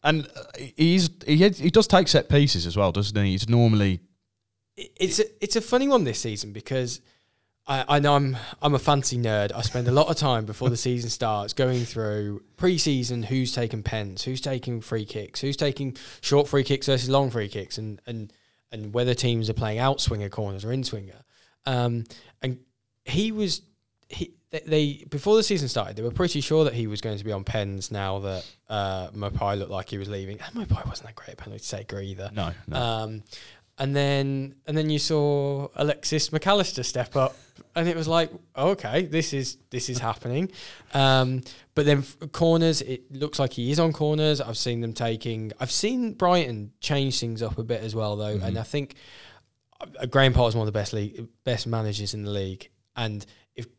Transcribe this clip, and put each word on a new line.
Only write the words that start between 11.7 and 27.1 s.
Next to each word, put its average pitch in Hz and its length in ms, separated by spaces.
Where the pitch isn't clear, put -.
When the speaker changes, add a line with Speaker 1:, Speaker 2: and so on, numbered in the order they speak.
Speaker 2:
through 104 580
pre-season, 135 680
who's 127 300
taking 113 280
pens, 104 420
who's 127 180
taking 123 400
free 110 240
kicks, - 360
who's 139 160
taking 139 400
short 143 260
free 143 160
kicks 135 220
versus 127 240
long 135 220
free 110 160
kicks, 101 320
and, 107 260
and, 113 260
and 107 220
whether 123 220
teams 117 340
are 110 40
playing 107 260
out 135 220
swinger 104 280
corners 98 340
or 113 80
in 135 120
swinger. 104 400
Um, 120 380
and 127 160
he 202 260
was, 208 320
he, - 260
they, 156 160
they, 151 420
before 196 260
the 220 60
season 185 260
started, 101 280
they 110 80
were 120 80
pretty 170 300
sure 156 240
that 127 100
he 117 100
was 104 160
going 107 160